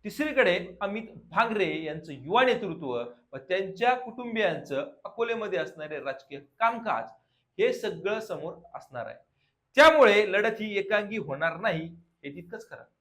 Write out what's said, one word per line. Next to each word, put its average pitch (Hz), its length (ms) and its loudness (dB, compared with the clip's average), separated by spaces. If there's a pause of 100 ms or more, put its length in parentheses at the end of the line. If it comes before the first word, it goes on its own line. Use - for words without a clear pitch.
तिसरीकडे 208 600 2 (140)
अमित 208 220 -6 (280)
भांगरे 185 520 0
यांचं 160 300 -10
युवा 160 320 2
नेतृत्व 165 600 -2 (280)
व 135 40 -12
त्यांच्या 190 580 0
कुटुंबियांचं 220 1000 -4 (120)
अकोलेमध्ये 220 540 -4
असणारे 151 420 -8
राजकीय 139 400 -10
कामकाज 220 720 -2 (480)
हे 240 140 2
सगळं 196 480 -4
समोर 147 340 -8 (200)
असणार 120 320 -10
आहे. 117 100 -12 (580)
त्यामुळे 233 580 8
लढत 214 280 0
ही 208 180 -4
एकांगी 208 380 -2
होणार 160 400 -4
नाही 170 280 -2 (400)
हे 143 120 -12
तितकंच 175 340 -16
खरं. 147 120 -18 (180)